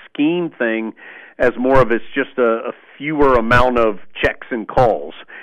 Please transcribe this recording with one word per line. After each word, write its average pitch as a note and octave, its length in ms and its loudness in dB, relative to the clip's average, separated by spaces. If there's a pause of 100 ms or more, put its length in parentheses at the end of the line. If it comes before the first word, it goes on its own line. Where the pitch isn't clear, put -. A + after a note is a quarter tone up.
(120)
scheme E3 460 -2
thing A2 360 -4 (460)
as B2 180 2
more C3 240 4
of A2+ 100 2
it's A#2 220 -2
just - 240 -6
a, A#2 320 0
a - 20 -10 (260)
fewer C#3+ 380 0
amount B2 440 2
of A2 180 2 (240)
checks - 300 -4
and A2+ 160 -6
calls, F2+ 480 0 (280)